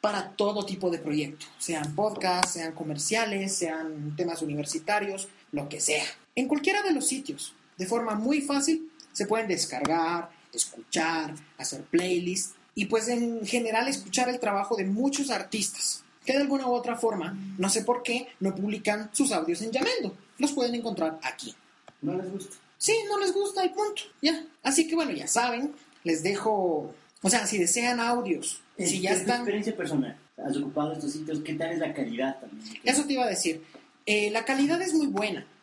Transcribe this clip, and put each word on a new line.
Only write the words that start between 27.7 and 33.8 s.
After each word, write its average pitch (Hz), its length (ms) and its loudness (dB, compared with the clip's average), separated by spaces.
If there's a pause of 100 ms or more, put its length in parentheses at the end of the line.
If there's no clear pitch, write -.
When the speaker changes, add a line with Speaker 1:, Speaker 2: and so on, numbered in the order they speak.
Speaker 1:
audios, 226 600 0 (160)
Speaker 2:
En 185 100 0
Speaker 1:
si 190 140 0
ya 185 120 2
Speaker 2:
tu 185 80 2
Speaker 1:
están 233 160 2
Speaker 2:
experiencia 214 380 0
personal, 147 420 -2 (280)
¿has 139 120 -2
ocupado 147 360 -2
estos 143 200 -4
sitios? 156 260 -4
¿Qué 156 140 -6
tal 165 180 -2
es 165 80 -2
la 147 140 -2
calidad 131 480 -2
también? - 200 -14 (220)
Speaker 1:
Eso 277 220 4
te 285 80 0
iba 254 100 2
a 226 60 2
decir. 165 340 -2 (420)